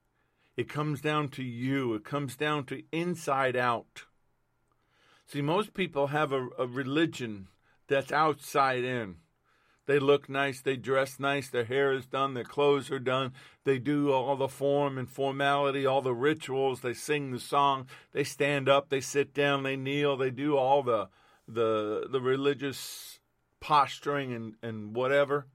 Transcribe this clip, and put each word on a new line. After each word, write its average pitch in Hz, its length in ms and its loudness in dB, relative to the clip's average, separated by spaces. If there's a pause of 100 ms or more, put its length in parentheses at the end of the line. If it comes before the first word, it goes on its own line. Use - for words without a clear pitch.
(580)
it 123 100 -2
comes 151 320 -4
down 151 300 0
to 131 140 -10
you. 127 500 -2
It 107 100 -4
comes 143 320 -4
down 147 300 -2
to 131 260 -10
inside 151 640 0
out. 123 480 -2 (1200)
See, 143 140 -6
most 175 320 0
people 143 340 0
have 147 260 0
a, 127 240 -2
a 127 100 -2
religion 123 800 -2 (400)
that's 139 240 0
outside 139 720 2
in. 120 320 -4 (680)
They 139 120 2
look 139 320 4
nice, 139 320 -2
they 135 160 -2
dress 135 420 -2
nice, 139 300 -2
their 120 160 0
hair 135 260 2
is 135 140 -2
done, 135 300 -2
their 120 80 -4
clothes 143 480 2
are 139 80 -2
done. 131 340 -2 (300)
They 135 160 2
do 143 320 2
all 131 240 2
the 131 120 0
form 139 520 0
and 123 100 -6
formality, 139 720 0
all 135 200 2
the 127 100 0
rituals. 135 680 0
They 123 120 -4
sing 143 380 -4
the 123 80 -6
song, 139 480 2 (240)
they 139 120 -2
stand 139 460 0
up, 139 200 4
they 135 120 0
sit 139 320 -2
down, 143 300 2
they 135 120 -2
kneel, 139 400 0
they 131 140 -2
do 139 280 0
all 135 260 4
the, 110 260 0 (380)
the, 110 600 0
the 127 140 -2
religious 135 960 -4 (440)
posturing 139 720 0
and, 113 300 -8
and 110 340 -10
whatever. 139 600 2